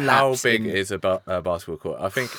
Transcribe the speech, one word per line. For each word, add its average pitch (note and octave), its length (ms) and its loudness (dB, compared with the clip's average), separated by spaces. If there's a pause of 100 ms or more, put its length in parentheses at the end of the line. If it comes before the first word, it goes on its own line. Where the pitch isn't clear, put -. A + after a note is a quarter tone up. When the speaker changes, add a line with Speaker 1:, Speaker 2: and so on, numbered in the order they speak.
Speaker 1:
how C3+ 260 6
Speaker 2:
laps B2+ 120 -2
Speaker 1:
big A2 220 4
Speaker 2:
in G#2+ 60 -2
Speaker 1:
is F#2+ 200 0
a G2 60 -2
ba-, F#2 300 0
a F2+ 140 -2
basketball E2+ 360 -4
court? C#2 240 -8
I F#2+ 80 -2
think B2 300 -4